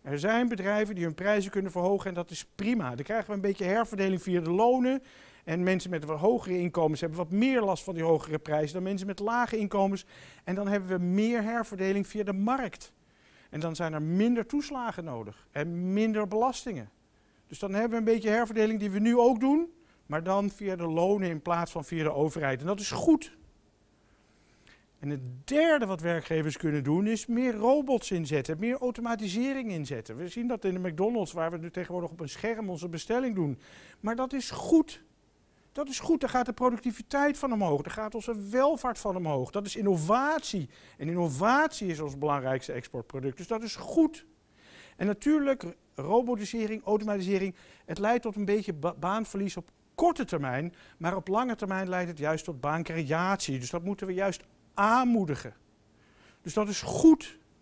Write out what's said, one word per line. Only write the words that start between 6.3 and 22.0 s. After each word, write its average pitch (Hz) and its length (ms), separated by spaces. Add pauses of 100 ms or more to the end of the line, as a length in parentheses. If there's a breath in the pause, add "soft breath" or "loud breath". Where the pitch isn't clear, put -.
inkomens 160 420
hebben 165 180
wat 170 120
meer 240 300
last 190 240
van 190 100
die 165 80
hogere 156 360
prijzen 151 360
dan 185 80
mensen 190 240
met 196 120
lage 233 380
inkomens. 196 500 (380 loud breath)
En 180 100
dan 202 140
hebben 196 220
we 180 140
meer 214 380
herverdeling 202 640
via 214 180
de 202 80
markt. 214 600 (580 soft breath)
En 156 100
dan 160 160
zijn 165 160
er 151 100
minder 220 440
toeslagen 247 580
nodig 113 460
en 170 420
minder 214 360
belastingen. 214 600 (560 soft breath)
Dus - 120
dan 196 140
hebben 220 180
we 233 60
een 226 180
beetje 220 160
herverdeling 220 500
die 208 100
we 190 80
nu 233 200
ook 240 220
doen, 302 320 (340 soft breath)
maar 156 160
dan 196 280
via 190 260
de 170 100
lonen 185 420
in 156 140
plaats 170 300
van 156 120
via 160 180